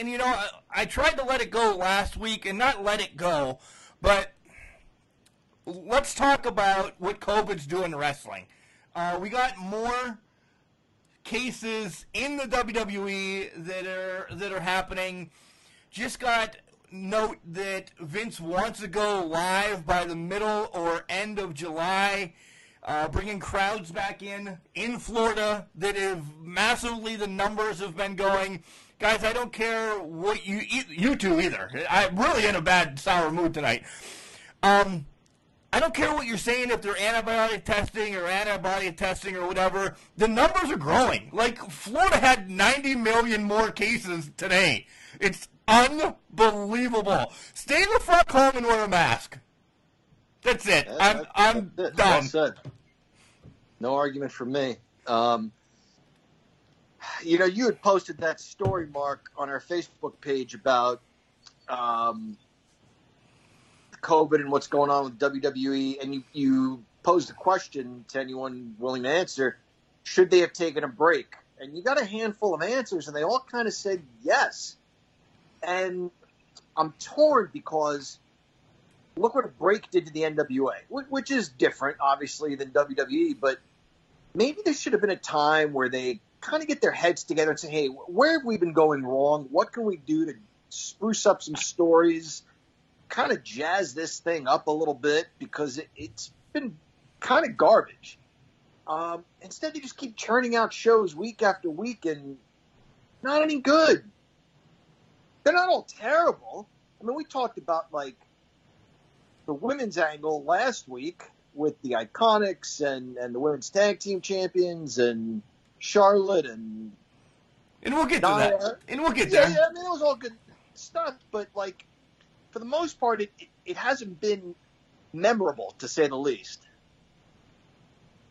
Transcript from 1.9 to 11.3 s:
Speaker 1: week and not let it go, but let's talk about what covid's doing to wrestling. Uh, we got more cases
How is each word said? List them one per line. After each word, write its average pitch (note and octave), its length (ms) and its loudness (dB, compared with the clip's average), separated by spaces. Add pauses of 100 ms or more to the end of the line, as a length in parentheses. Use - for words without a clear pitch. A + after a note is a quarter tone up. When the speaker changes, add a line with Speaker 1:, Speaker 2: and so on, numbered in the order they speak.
Speaker 1:
week A3 260 -4
and G3 140 -4
not A#3 260 0
let G#3 160 0
it F3+ 160 -8
go, D3 420 0 (440)
but G3 320 4 (1300)
let's F#3+ 500 -2
talk C#4 300 4
about G3 540 2
what G3 220 -4
covid's G3 460 -2
doing E3+ 260 -4
to D3+ 40 -8
wrestling. C#3 480 -6 (500)
Uh, F3 240 -4
we G3 120 -8
got B3+ 260 0
more A3+ 640 -6 (1080)
cases A3 880 -6